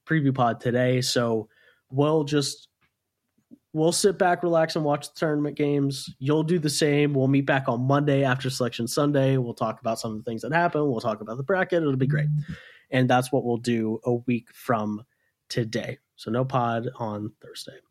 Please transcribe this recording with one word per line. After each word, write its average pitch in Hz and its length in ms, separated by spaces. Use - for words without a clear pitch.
preview 139 300
pod 120 260
today. 127 400
So 117 480
we'll 151 340
just 143 440
we'll 160 160
sit 190 240
back, 175 260
relax, 165 320
and 156 120
watch 147 260
the - 80
tournament 151 340
games. 143 540
You'll 147 260
do 170 140
the 151 120
same. 147 420
We'll 135 160
meet 139 160
back 135 240
on 120 140
Monday 139 420
after 131 240
Selection 120 400
Sunday. 139 480
We'll 120 160
talk 110 300
about 113 160
some 113 140
of 107 40
the 107 60
things 113 180
that 120 140
happen. 165 340
We'll 113 120
talk 110 200
about 107 160
the 139 60
bracket. 180 400
It'll 139 120
be 131 120
great. 151 240
And 127 200
that's 127 200
what 127 140
we'll 120 140
do 113 440
a 123 120
week 120 400
from 107 500
today. 113 480
So - 160
no 127 160
pod 120 500
on 107 360
Thursday. - 340